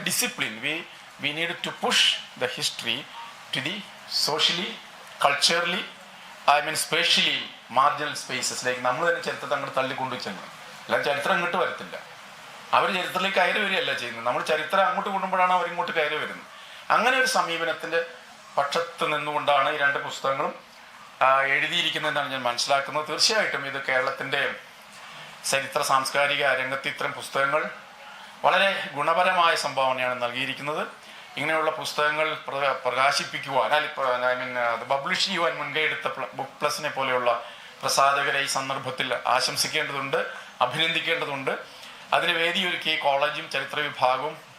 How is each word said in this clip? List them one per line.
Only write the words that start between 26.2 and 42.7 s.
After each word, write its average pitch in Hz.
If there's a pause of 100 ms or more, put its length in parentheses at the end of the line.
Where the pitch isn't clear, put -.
രംഗത്ത് 131
ഇത്തരം 139
പുസ്തകങ്ങൾ 139 (800)
വളരെ 190
ഗുണപരമായ 170
സംഭാവനയാണ് 127
നൽകിയിരിക്കുന്നത്. 135 (500)
ഇങ്ങനെയുള്ള 156
പുസ്തകങ്ങൾ 151
പ്ര-, 135
പ്രകാശിപ്പിക്കുവാൻ, 139
അല്ല, 151
ഇപ്പ, 139
I 127
mean, 127
അത് 117
പബ്ലിഷ് 139
ചെയ്യുവാൻ 170
മുൻകൈ 147
എടുത്ത 151
പ്ല-, 131
ബുക്ക് - (100)
പ്ലസിനെ 151
പോലെയുള്ള 123 (360)
പ്രസാധകരെ 139
ഈ 139
സന്ദർഭത്തിൽ 135
ആശംസിക്കേണ്ടതുണ്ട്, 139 (340)
അഭിനന്ദിക്കേണ്ടതുണ്ട്. 156 (540)
അതിന് 160
വേദിയൊരുക്കി 170